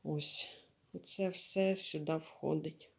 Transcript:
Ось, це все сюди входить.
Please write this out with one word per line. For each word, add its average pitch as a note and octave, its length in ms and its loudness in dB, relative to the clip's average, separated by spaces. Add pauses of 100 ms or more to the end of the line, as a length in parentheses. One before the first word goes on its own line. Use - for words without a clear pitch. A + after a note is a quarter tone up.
Ось, D3+ 460 0 (560)
це F#3+ 240 -2
все F#3+ 460 2
сюди D#3+ 400 0
входить. D#3+ 840 -2